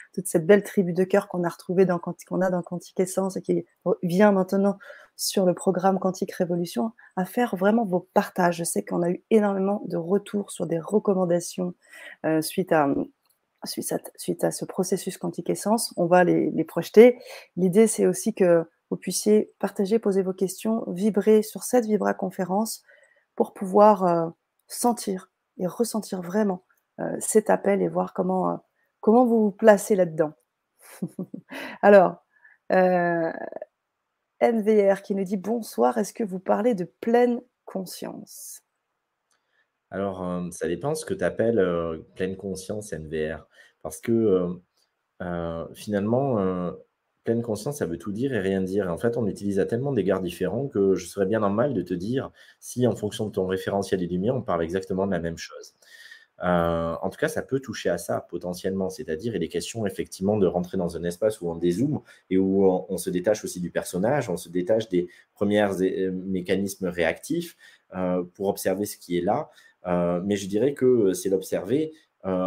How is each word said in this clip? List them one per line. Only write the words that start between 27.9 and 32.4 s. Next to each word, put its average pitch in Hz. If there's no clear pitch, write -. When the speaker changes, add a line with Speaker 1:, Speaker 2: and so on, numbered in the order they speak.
Speaker 1:
comment, 185
heu, 170
comment 240
vous 226
vous 202
placez 208
là-dedans. 160
<laughs> -
Alors, 190